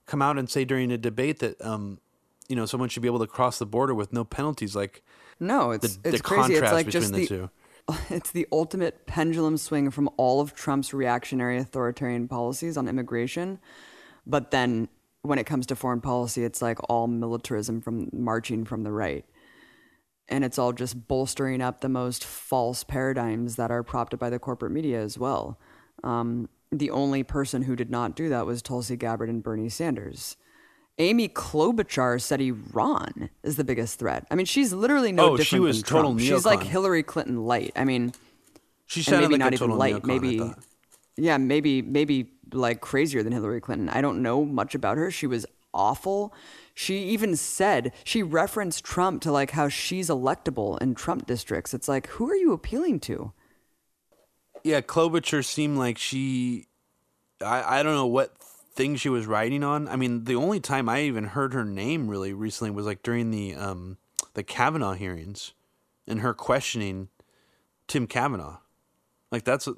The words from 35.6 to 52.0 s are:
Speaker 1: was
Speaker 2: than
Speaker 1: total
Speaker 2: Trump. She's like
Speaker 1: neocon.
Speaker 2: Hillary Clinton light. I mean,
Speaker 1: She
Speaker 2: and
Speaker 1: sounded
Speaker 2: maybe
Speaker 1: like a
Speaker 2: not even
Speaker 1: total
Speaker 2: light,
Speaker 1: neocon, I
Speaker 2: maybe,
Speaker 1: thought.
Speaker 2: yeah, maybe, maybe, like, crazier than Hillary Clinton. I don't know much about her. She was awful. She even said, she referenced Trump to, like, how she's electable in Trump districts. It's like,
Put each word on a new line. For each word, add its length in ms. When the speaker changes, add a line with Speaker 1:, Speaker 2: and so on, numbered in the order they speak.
Speaker 1:
was 180
Speaker 2:
than 60
Speaker 1:
total 240
Speaker 2:
Trump. 80
She's 260
like 140
Speaker 1:
neocon. 60
Speaker 2:
Hillary 360
Clinton 420
light. 300
I 100
mean, 280
Speaker 1:
She 140
Speaker 2:
and 60
Speaker 1:
sounded 240
Speaker 2:
maybe 40
Speaker 1:
like 60
a 40
Speaker 2:
not 100
even 40
Speaker 1:
total 180
Speaker 2:
light, 180
Speaker 1:
neocon, 100
I 20
Speaker 2:
maybe, 320
Speaker 1:
thought. 200
Speaker 2:
yeah, 220
maybe, 440
maybe, 480
like, 280
crazier 440
than 80
Hillary 280
Clinton. 280
I 120
don't 220
know 220
much 320
about 200
her. 140
She 160
was 180
awful. 600
She 240
even 380
said, 560
she 180
referenced 600
Trump 380
to, 100
like, 200
how 160
she's 400
electable 720
in 140
Trump 320
districts. 480
It's 140
like, 200